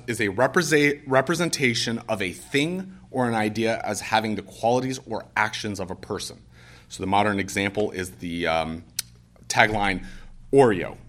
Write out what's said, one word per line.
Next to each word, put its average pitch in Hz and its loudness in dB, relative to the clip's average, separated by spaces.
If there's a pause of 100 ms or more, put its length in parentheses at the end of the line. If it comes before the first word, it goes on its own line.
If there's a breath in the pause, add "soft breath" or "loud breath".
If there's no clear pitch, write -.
is 117 -2
a 104 2
represe-, 147 2
representation 131 0 (100)
of 107 -2
a 92 -2
thing 175 -2 (140)
or 127 0
an 117 0
idea 107 0
as 101 -4
having 110 0
the 92 -6
qualities 127 -2
or 110 -8 (100)
actions 107 -2
of 90 -8
a 90 -10
person. - -10 (480 loud breath)
So - -10
the 92 -2
modern 101 4
example 101 -2
is 90 -6
the, 85 -4
um, 80 0 (640)
tagline, 104 2 (480 loud breath)
"Oreo, 107 4 (120)